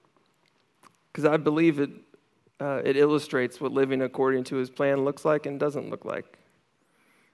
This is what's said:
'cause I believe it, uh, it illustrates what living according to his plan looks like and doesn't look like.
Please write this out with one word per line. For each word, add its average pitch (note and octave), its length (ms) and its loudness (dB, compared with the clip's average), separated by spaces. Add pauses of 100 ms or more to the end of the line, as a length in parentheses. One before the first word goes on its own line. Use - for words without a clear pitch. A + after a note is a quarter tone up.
(1120)
'cause C#3+ 120 -6
I D3+ 120 6
believe D#3 420 2
it, C#3+ 100 0 (680)
uh, C#3 240 -4
it C3+ 140 2
illustrates D3 640 2
what C3+ 120 -4
living C3+ 320 0
according C3 420 0
to C#3 120 -6
his B2+ 120 -4
plan C#3 340 0
looks C#3+ 220 -4
like D3+ 220 0
and C#3+ 120 -8
doesn't C#3+ 300 -4
look - 160 -10
like. - 320 -10 (960)